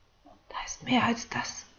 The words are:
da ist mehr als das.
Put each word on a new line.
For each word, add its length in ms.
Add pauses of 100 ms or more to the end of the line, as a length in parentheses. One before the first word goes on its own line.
(500)
da 60 (100)
ist 180
mehr 200
als 260
das. 360 (140)